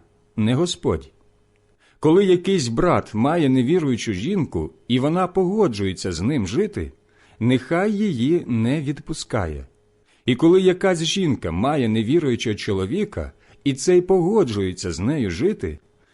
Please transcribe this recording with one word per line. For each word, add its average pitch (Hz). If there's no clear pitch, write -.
не 113
Господь. 139
Коли 175
якийсь 175
брат 127
має 143
невіруючу 131
жінку, 110
і 123
вона 170
погоджується 160
з 82
ним 117
жити, 104
нехай 147
її 170
не 123
відпускає. 104
І 127
коли 165
якась 185
жінка 151
має 120
невіруючого 113
чоловіка, 98
і 139
цей 180
погоджується 156
з 78
нею 117
жити, 95